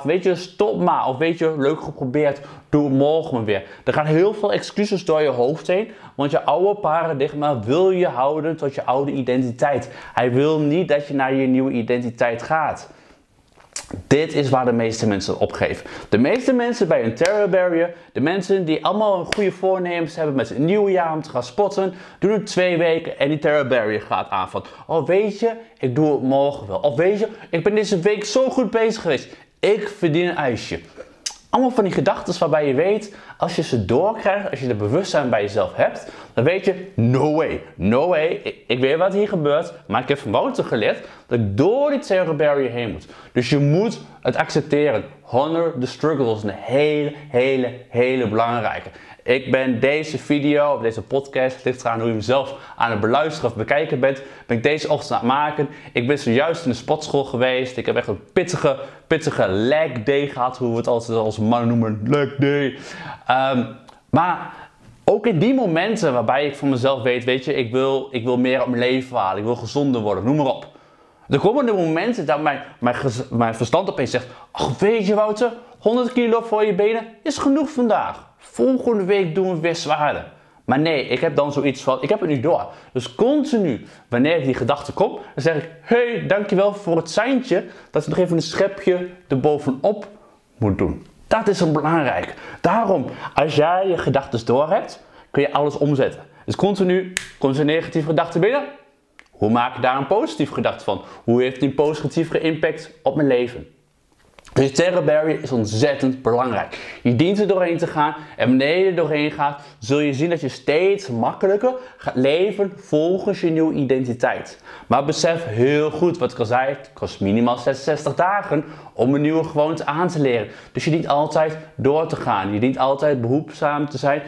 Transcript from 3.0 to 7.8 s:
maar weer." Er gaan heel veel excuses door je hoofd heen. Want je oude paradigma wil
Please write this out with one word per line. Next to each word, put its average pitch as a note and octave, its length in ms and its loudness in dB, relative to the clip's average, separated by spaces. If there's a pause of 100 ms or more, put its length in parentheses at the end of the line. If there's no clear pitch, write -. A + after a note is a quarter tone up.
maar A2+ 100 -2
weer." G2+ 180 0 (200)
Er B2+ 100 0
gaan D3+ 120 2
heel E3 280 4
veel G#3 200 -2
excuses G3 520 -2
door D#3 160 2
je D3+ 80 2
hoofd B2+ 380 0
heen. G3 240 0 (240)
Want C#3+ 160 -2
je D#3 120 0
oude F#3+ 360 2
paradigma D3+ 800 0
wil D#3 320 2